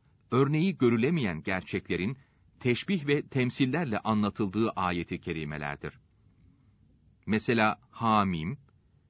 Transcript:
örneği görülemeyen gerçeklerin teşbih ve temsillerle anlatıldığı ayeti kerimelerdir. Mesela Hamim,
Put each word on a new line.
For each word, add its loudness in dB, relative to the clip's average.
örneği 2
görülemeyen 2
gerçeklerin -4
teşbih 0
ve 0
temsillerle 0
anlatıldığı 0
ayeti -2
kerimelerdir. -8
Mesela 2
Hamim, 0